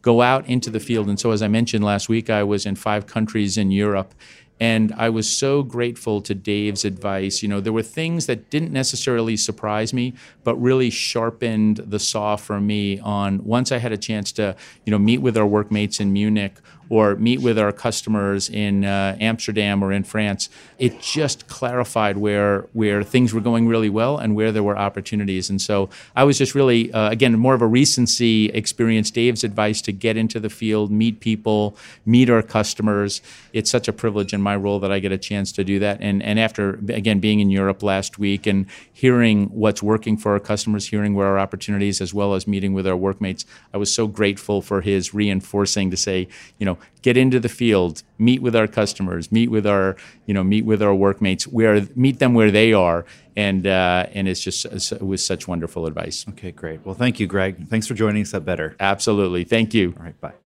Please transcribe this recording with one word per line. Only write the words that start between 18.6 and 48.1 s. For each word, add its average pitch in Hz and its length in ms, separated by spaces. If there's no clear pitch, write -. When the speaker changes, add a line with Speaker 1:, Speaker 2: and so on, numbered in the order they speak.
Speaker 1:
uh, 98 360
Amsterdam 107 640
or 98 120
in 98 100
France, 104 460
it 123 240
just - 460
clarified 113 680
where, 101 560
where 104 280
things 120 320
were 113 60
going 117 260
really 113 240
well 117 280
and 107 180
where 110 160
there 107 100
were 101 160
opportunities. 101 720
And 95 120
so 98 280
I 135 80
was 143 120
just 135 160
really, 120 380
uh, 107 180
again, 113 300
more 131 140
of 117 80
a 113 60
recency 117 800
experience, 110 640
Dave's 120 360
advice 107 380
to 104 100
get 110 240
into 113 200
the 107 120
field, 107 420
meet 110 300
people, 107 560
meet 123 240
our 113 140
customers. 104 800
It's 110 180
such 120 160
a 107 60
privilege 104 400
in 101 80
my 101 160
role 101 240
that 98 100
I 98 80
get 95 140
a 95 40
chance 98 360
to 98 100
do 98 160
that. 101 220
And, 101 200
and 107 160
after, 107 360
again, 104 320
being 107 180
in 101 100
Europe 98 340
last 98 360
week 101 260
and 98 200
hearing 117 540
what's 107 360
working 107 360
for 107 160
our 101 80
customers, 104 460
hearing 104 260
where 98 140
our 98 120
opportunities, 98 640
as 92 120
well 101 200
as 95 140
meeting 98 260
with 95 120
our 92 120
workmates, 95 480
I 101 40
was 101 160
so 110 140
grateful 101 540
for 98 200
his 95 320
reinforcing 101 800
to 92 40
say, 92 320
you 104 60
know, 90 120
"Get 120 140
into 127 240
the 113 100
field, 98 540